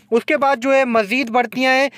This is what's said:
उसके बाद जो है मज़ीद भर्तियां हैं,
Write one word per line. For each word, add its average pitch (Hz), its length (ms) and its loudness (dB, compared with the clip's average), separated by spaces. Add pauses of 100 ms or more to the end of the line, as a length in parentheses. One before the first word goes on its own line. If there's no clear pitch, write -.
(120)
उसके 240 240 0
बाद 269 240 0
जो 269 120 0
है 269 120 4
मज़ीद 233 460 -2
भर्तियां 247 440 0
हैं, 269 240 0